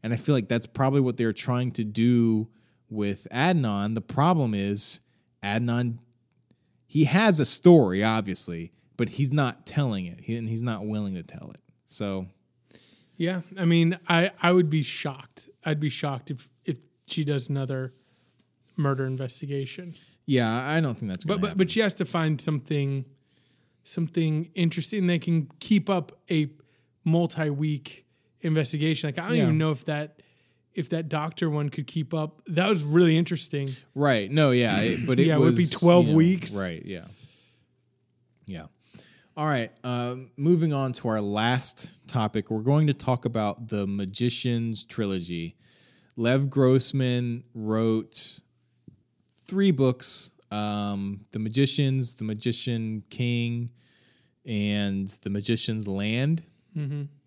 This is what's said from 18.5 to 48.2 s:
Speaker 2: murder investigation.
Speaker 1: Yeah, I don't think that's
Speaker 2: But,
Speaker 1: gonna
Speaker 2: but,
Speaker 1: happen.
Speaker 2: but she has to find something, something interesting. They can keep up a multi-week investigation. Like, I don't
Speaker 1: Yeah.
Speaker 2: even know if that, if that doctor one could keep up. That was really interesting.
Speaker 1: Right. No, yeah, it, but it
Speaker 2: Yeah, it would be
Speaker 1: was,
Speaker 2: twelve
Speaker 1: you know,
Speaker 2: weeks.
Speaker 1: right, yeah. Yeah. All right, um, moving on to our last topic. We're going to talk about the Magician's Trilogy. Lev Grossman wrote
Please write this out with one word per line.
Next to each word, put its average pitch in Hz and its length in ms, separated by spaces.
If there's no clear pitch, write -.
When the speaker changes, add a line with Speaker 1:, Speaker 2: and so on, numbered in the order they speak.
Speaker 2:
murder 139 280
investigation. 139 880
Speaker 1:
Yeah, 123 260
I 131 280
don't 139 180
think 107 140
that's 175 140
Speaker 2:
But, 170 80
Speaker 1:
gonna 175 80
Speaker 2:
but, 190 80
Speaker 1:
happen. 165 100
Speaker 2:
but 185 120
she 220 100
has 202 140
to 175 100
find 156 360
something, 139 640
something 160 720
interesting. 180 500
They 175 140
can 165 280
keep 202 320
up 180 200
a 156 180
multi-week 156 1000
investigation. 156 680
Like, 139 100
I 175 80
don't - 100
Speaker 1:
Yeah. - 60
Speaker 2:
even 156 160
know 156 100
if 147 160
that, 151 360
if - 160
that 165 180
doctor 156 440
one 147 180
could 123 160
keep 160 300
up. 156 320
That 180 200
was 190 160
really 160 320
interesting. 156 540
Speaker 1:
Right. 123 380
No, 147 180
yeah, 117 320
it, 113 240
but 127 140
it 165 80
Speaker 2:
Yeah, 160 80
it 147 60
would 123 140
be 117 60
Speaker 1:
was, 160 80
Speaker 2:
twelve 175 380
Speaker 1:
you 151 60
know, 160 40
Speaker 2:
weeks. 170 380
Speaker 1:
right, 90 280
yeah. 90 220
Yeah. 80 180
All 151 80
right, 127 260
um, 123 540
moving 160 360
on 135 200
to - 140
our 110 140
last 110 840
topic. 110 440
We're 110 100
going 147 260
to 143 60
talk - 320
about 110 420
the 104 200
Magician's 113 960
Trilogy. 87 720
Lev 131 360
Grossman 127 920
wrote 110 840